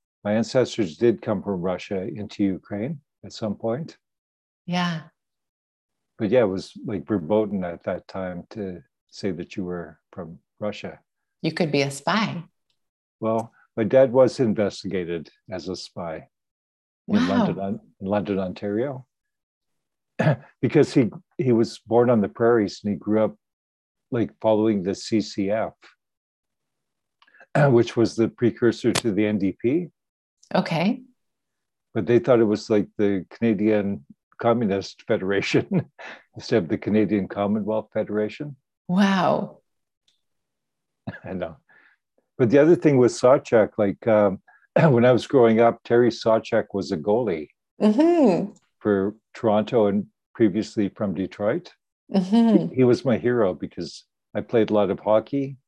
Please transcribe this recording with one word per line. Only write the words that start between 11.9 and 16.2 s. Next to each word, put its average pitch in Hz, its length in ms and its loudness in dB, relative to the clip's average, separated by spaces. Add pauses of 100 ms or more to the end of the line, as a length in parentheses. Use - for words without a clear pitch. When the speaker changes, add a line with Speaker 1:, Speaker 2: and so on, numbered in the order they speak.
Speaker 2:
spy. 180 520 -4 (760)
Speaker 1:
Well, 113 340 -4 (240)
my 117 60 0
dad 131 280 6
was 127 280 4
investigated 92 920 -2 (220)
as 90 180 -10
a 92 60 -8
spy 82 540 -12 (760)